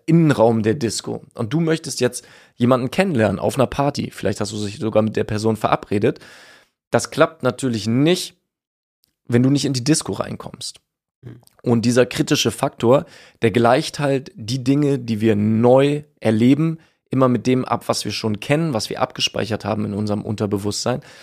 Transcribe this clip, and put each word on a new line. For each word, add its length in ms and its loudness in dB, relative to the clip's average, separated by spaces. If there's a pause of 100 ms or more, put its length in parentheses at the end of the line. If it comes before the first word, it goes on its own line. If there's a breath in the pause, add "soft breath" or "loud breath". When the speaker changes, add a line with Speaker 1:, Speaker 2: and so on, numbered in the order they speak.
Speaker 1:
Innenraum 560 4
der 120 2
Disco. 500 -6 (100)
Und 180 -6
du 80 0
möchtest 400 -4
jetzt 260 -2 (300 soft breath)
jemanden 340 2
kennenlernen 480 0
auf 180 -2
einer 100 2
Party. 440 -4
Vielleicht 300 -6
hast 120 -6
du 120 -6
dich 140 -8
sogar 240 0
mit 140 -2
der 80 0
Person 320 -2
verabredet. 640 -2 (720 loud breath)
Das 200 0
klappt 320 0
natürlich 440 -2
nicht, 500 0 (880)
wenn 160 4
du 80 4
nicht 140 0
in 80 -2
die 120 -4
Disco 280 0
reinkommst. 680 -10 (440)
Speaker 2:
Hm. 160 -18 (220)
Speaker 1:
Und 220 0
dieser 220 4
kritische 440 0
Faktor, 540 2 (380 loud breath)
der 80 2
gleicht 480 2
halt 360 -2
die 300 -8
Dinge, 340 2
die 220 -4
wir 160 4
neu 640 4 (160)
erleben, 600 2 (320 soft breath)
immer 180 2
mit 180 0
dem 180 2
ab, 240 -4
was 160 -4
wir 80 -4
schon 280 -4
kennen, 320 -2
was 160 -4
wir 140 -8
abgespeichert 640 -4
haben 200 -4
in 100 -6
unserem 280 -4
Unterbewusstsein. 800 -4 (220 loud breath)